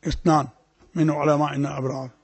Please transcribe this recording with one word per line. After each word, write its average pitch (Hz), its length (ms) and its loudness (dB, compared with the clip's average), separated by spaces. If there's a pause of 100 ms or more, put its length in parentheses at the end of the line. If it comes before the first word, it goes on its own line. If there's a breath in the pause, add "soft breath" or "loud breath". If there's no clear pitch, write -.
اثنان 156 400 2 (480)
من 156 160 2
علمائنا 147 600 0
الأبرار 131 380 -6 (140)